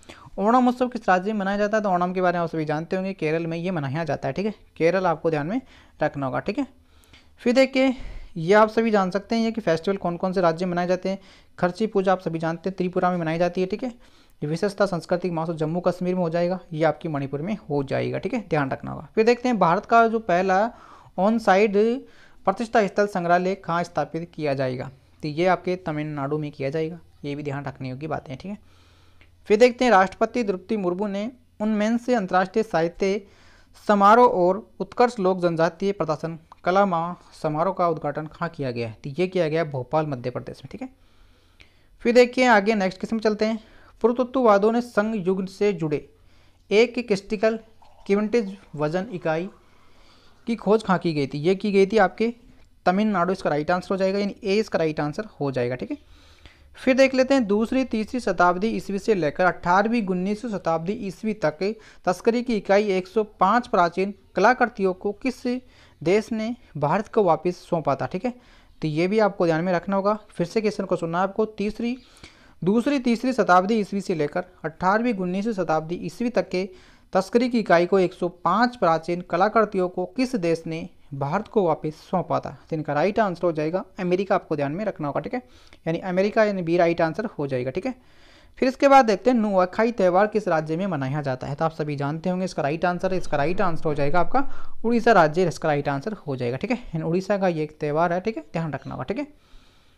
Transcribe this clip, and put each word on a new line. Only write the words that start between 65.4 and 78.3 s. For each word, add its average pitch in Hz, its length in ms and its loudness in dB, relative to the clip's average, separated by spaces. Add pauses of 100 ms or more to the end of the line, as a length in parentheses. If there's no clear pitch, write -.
देश 196 320 0
ने 220 220 -4 (220)
भारत 156 320 0
को 220 160 2
वापस 175 360 2
सौंपा 147 360 -2
था? 135 100 -4
ठीक 185 180 -6
है, 247 100 -4 (480)
तो 160 60 0
ये 160 200 0
भी 214 120 0
आपको 190 260 2
ध्यान 160 180 0
में 185 80 0
रखना 185 240 -2
होगा। 202 220 0 (100)
फिर - 180 -4
से 220 140 -2
क्वेश्चन 208 240 -2
को 180 120 -2
सुनना 170 220 -4
है 190 60 0
आपको। 196 220 -2
तीसरी, 220 500 -4 (640)
दूसरी 233 380 2
तीसरी 247 320 0
शताब्दी 185 440 4
ईस्वी 202 240 -2
से 185 140 -4
लेकर 156 300 -2 (200)
अठारहवीं 208 520 0
उन्नीसवीं 190 380 -2
शताब्दी 165 420 -2
ईस्वी 233 340 -6
तक 190 180 -2
के 185 200 -4 (440)
तस्करी 233 360 2
की 240 100 0
इकाई 175 280 4
को 196 120 2
एक 180 160 2
सौ 175 140 -4 (120)